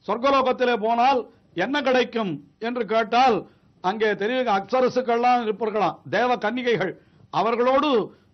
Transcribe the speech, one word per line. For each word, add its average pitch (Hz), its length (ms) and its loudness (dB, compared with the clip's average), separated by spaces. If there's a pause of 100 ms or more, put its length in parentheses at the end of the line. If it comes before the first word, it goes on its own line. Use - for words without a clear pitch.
சொர்க்கலோகத்திலே 247 720 2
போனால் 233 440 2 (340)
என்ன 226 260 -2
கிடைக்கும்?" 247 520 0 (260)
என்று 240 260 -4
கேட்டால், 226 520 2 (480)
அங்கே 208 280 -2
தெரியுங்க, 233 380 -2
அப்சரசுக்கள்லாம் 240 920 0
இருப்பார்களாம், 214 540 -2 (140)
தேவ 233 260 0
கன்னிகைகள், 240 560 -2 (380)
அவர்களோடு 240 600 2 (440)